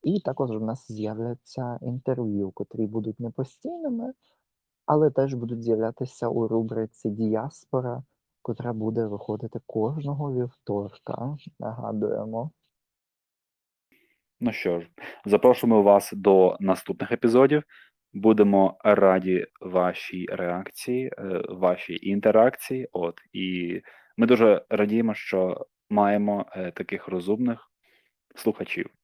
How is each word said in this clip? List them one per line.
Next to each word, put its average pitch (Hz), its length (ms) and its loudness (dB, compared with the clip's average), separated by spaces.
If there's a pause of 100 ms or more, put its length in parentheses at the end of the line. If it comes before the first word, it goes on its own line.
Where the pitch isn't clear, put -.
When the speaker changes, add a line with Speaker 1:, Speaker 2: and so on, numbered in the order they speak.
Speaker 1:
І 185 180 0
також 143 300 -4
в 110 120 -4
нас 113 300 -8
з'являться 113 880 -8
інтерв'ю, 117 680 -4
котрі - 360 -6
будуть 107 340 -6
не 117 100 -6
постійними, 262 840 -8 (760)
але 151 240 4
теж 135 240 -2
будуть 117 280 -6
з'являтися 113 680 -2
у 113 200 -2
рубриці 113 600 -4
«Діаспора», 120 920 -4 (400)
котра 120 300 -6
буде 110 340 -4
виходити 107 600 -8
кожного 139 680 -4
вівторка, 123 1000 -6 (240)
нагадуємо. 110 880 -6 (1900)
Speaker 2:
Ну 120 120 -2
що 87 280 -2
ж, 82 80 -14 (360)
запрошуємо 113 580 6
вас 101 300 6
до 95 480 6
наступних 95 520 -2
епізодів. 135 500 4 (500)
Будемо 101 720 6
раді 95 640 4 (140)
вашій - 680 -4
реакції, 95 920 -6
е, 92 300 -6
вашій 90 540 -2
інтеракції. 110 920 2
От, 85 280 -6 (120)
і 90 480 -6 (360)
ми 113 100 2
дуже 113 440 6
радіємо, 110 440 0
що - 520 -4 (240)
маємо, 202 600 2
е, 92 180 -8
таких - 380 -10
розумних 110 600 -2 (640)
слухачів. - 560 -4 (140)